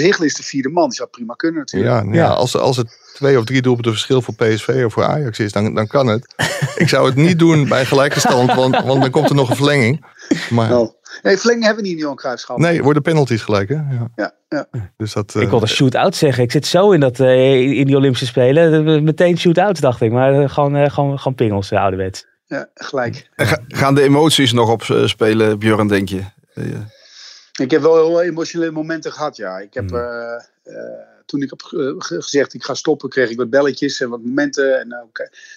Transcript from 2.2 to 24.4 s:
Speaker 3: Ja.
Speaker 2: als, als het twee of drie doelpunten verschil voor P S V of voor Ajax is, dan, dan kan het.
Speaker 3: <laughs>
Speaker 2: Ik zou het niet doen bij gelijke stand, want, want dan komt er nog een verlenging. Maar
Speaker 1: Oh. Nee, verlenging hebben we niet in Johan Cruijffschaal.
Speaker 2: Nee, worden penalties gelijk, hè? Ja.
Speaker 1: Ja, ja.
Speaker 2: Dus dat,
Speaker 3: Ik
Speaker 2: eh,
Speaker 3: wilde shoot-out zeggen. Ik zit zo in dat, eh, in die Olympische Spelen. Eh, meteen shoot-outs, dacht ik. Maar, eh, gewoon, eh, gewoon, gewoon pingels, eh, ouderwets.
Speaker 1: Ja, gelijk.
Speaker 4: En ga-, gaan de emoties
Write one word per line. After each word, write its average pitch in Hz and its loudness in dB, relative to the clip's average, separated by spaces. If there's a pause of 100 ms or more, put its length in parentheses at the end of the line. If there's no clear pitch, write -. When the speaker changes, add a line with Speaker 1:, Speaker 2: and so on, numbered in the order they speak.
Speaker 3:
Ja. - 2
Speaker 2:
als, - 0
als 127 0
het - -8
twee 139 2
of 113 0
drie 131 0
doelpunten 120 0
verschil 127 0
voor 117 -8
P - -2 (120)
S 107 -8
V 131 0
of 107 -2
voor 104 0
Ajax 139 -2
is, 104 -4
dan, 104 -2
dan 107 -2
kan 135 0
het. 107 -2 (200)
Speaker 3:
<laughs> - -6
Speaker 2:
Ik 151 0
zou 135 2
het 131 2
niet 160 2
doen 160 4
bij 123 0
gelijke 139 2
stand, 131 2
want, 131 2
want 135 0
dan 131 0
komt 139 2
er 139 2
nog 135 2
een 127 0
verlenging. 143 0 (440)
Maar 117 2
Speaker 1:
Oh. 113 -2 (260)
Nee, 196 2
verlenging 233 0
hebben 214 0
we 196 -6
niet 170 -4
in 156 -6
Johan 139 -6
Cruijffschaal. 123 -8
Speaker 2:
Nee, 165 0
worden 147 2
penalties 135 0
gelijk, 98 -2
hè? 139 -2
Ja. 131 -4
Speaker 1:
Ja, 101 -6 (140)
ja. - -6 (300)
Speaker 2:
Dus 107 -8
dat, - -6
Speaker 3:
Ik 107 2
Speaker 2:
eh, 110 0
Speaker 3:
wilde 110 2
shoot-out 131 2
zeggen. 127 2
Ik 120 -2
zit 147 0
zo 196 4
in 175 6
dat, 127 2
eh, 131 6 (200)
in 139 4
die 139 4
Olympische 135 2
Spelen. 151 4
Eh, 156 2
meteen 160 2
shoot-outs, 175 2
dacht 131 0
ik. 110 2
Maar, 135 2
eh, 139 2
gewoon, 143 0
eh, 143 2
gewoon, 139 -2
gewoon 135 -4
pingels, 101 -2
eh, 101 0
ouderwets. 95 -4 (200)
Speaker 1:
Ja, 139 -10
gelijk. - -8
Speaker 4:
En 139 -2
ga-, - -2
gaan 139 0
de 143 4
emoties 143 4